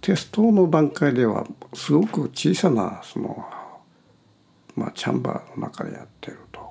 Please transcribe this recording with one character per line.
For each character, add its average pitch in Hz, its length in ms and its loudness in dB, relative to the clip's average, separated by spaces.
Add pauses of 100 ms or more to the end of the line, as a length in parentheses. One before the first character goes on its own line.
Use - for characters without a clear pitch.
テ 190 160 2
ス - 140 -6
ト 214 120 2 (100)
の 180 180 6
段 156 200 4
階 143 220 0
で 123 140 4
は、 - 200 -2 (280)
す - 180 -2
ご 175 140 6
く 165 180 -2
小 - 300 0
さ - 160 2
な、 107 320 -2
そ - 160 -10
の、 - 260 -8 (1300)
ま - 120 -4
あ、 - 40 -10
チ - 140 -8
ャ - 60 -2
ン - 80 0
バ - 260 -6
ー - 120 -18
の - 80 -8
中 - 180 -12
で - 80 -10
や - 120 -16
っ - 20 -20 (140)
て - 100 -14
る - 80 -18 (140)
と。 - 80 -18 (100)